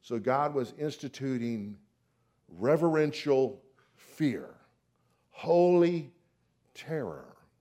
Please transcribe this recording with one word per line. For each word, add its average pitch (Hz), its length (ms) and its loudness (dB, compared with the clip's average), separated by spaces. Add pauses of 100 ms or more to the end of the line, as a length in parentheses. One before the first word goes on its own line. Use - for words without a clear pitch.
So 117 160 -6
God 139 340 -2
was 131 200 -4
instituting 120 1040 -8 (720)
reverential 147 1120 0 (340)
fear, - 600 -6 (760)
holy 175 800 4 (600)
terror 101 640 -10 (240)